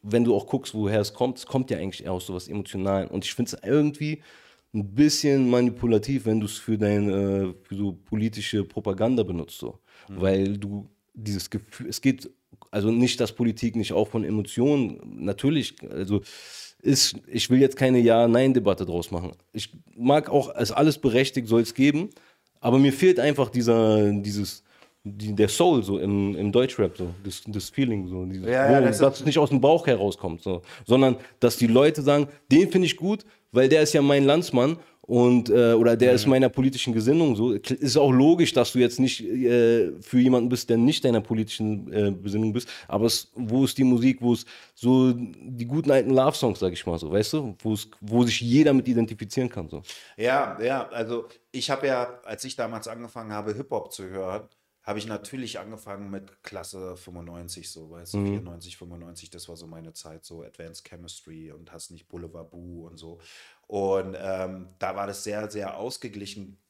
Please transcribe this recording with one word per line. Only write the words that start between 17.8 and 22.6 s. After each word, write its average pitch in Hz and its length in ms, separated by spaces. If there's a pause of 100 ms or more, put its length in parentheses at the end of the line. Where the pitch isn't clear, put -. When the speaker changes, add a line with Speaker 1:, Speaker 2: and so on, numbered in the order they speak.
Speaker 1:
Ja-Nein-Debatte 117 880
draus 85 240
machen. 87 220 (200)
Ich - 180 (240)
mag 143 360
auch, 143 260
es 110 160
alles 147 260
berechtigt, 131 500
soll's 113 260
geben, 147 360 (500)